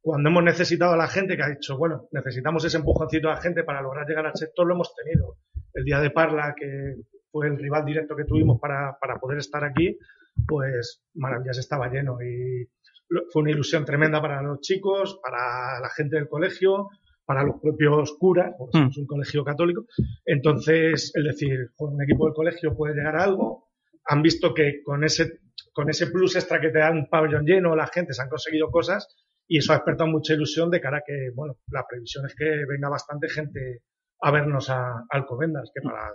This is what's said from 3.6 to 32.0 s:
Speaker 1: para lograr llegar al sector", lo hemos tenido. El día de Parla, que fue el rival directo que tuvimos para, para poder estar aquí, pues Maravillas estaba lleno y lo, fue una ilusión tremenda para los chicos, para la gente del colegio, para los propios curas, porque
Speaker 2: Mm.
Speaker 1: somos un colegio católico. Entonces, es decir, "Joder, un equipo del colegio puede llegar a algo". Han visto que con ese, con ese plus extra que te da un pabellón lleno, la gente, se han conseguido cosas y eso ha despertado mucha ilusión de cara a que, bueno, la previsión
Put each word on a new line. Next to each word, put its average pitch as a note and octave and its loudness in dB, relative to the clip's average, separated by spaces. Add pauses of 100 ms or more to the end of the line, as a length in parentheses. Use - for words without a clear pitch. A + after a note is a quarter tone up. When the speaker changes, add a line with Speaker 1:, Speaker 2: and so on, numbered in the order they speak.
Speaker 1:
para C#3 -4
lograr C#3 -6
llegar D#3 -2
al D3 -6
sector", D#3+ 0
lo F3+ 4
hemos F3 -2
tenido. - -8 (360)
El C#3 -6
día C#3 0
de D3 0
Parla, D3+ 0
que C#3 -8 (380)
fue D3+ -2
el C#3 -2
rival C#3+ -2
directo D3+ -4
que D3+ -6
tuvimos A#2+ 4
para, C#3 -4
para B2+ -4
poder C3+ -4
estar D3 -6
aquí, D#3+ 0 (480)
pues C3 -4 (120)
Maravillas B2+ -4
estaba C3 -4
lleno C3 -4
y B2 -6 (400)
lo, E3+ 0 (100)
fue D#3 2
una D3+ 2
ilusión D3+ 0
tremenda D#3 2
para C#3+ -4
los C#3+ -6
chicos, F#3+ -2
para B2 -4
la B2+ -6
gente D3 -4
del D3 -2
colegio, F#3+ 0 (400)
para C3+ 2
los - 0
propios D3+ 2
curas, F3+ 4
porque C#3 0
Speaker 2:
Mm. - 8
Speaker 1:
somos C3 2
un C#3+ -6
colegio C#3+ -4
católico. E3 0 (380)
Entonces, D3+ 2
es D3+ 2
decir, C3+ -2
"Joder, D3 -6
un C#3+ -2
equipo C3+ 4
del D#3 2
colegio D#3+ -2
puede D3+ -2
llegar D3 -2
a F3 2
algo". - -2 (380)
Han D3 2
visto E3 2
que C#3+ 2
con C#3+ -2
ese, - 0 (340)
con D3 -2
ese D#3+ 0
plus F3+ 2
extra E3+ 0
que D#3 2
te D#3 2
da D#3 6
un D#3+ 0
pabellón D3+ 2
lleno, F3 4
la D3+ 2
gente, E3+ -4
se A#2 -6
han C3+ -6
conseguido D#3 -2
cosas E3+ 0 (400)
y E3 4
eso C#3+ 4
ha D3+ 8
despertado D#3+ 2
mucha D#3 2
ilusión D#3 0
de E3+ 2
cara D3 -2
a D3 -6
que, C3+ -8
bueno, C#3 -10 (120)
la C3+ -4
previsión B2 -10